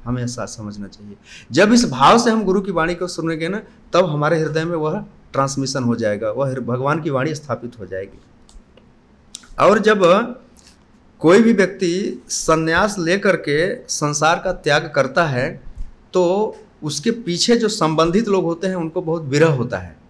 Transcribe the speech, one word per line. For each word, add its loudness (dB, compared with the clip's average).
हमें -4
ऐसा -8
समझना -12
चाहिए। -20
जब 4
इस 4
भाव 6
से 2
हम 0
गुरु 0
की -8
वाणी -2
को -6
सुनेंगे -6
ना, -6
तब 4
हमारे 0
हृदय -2
में -4
वह -4
ट्रांसमिशन -2
हो 0
जाएगा, -2
वह -4
हृ-, -8
भगवान -2
की -4
वाणी -2
स्थापित -10
हो -12
जाएगी। -12
और 6
जब 2
कोई 6
भी 6
व्यक्ति -2
संन्यास 0
लेकर 0
के -2
संसार -2
का -4
त्याग 0
करता 2
है, -4
तो 2
उसके -4
पीछे 0
जो 0
संबंधित 0
लोग 2
होते -4
हैं, -2
उनको -4
बहुत -4
विरह 2
होता -2
है। -14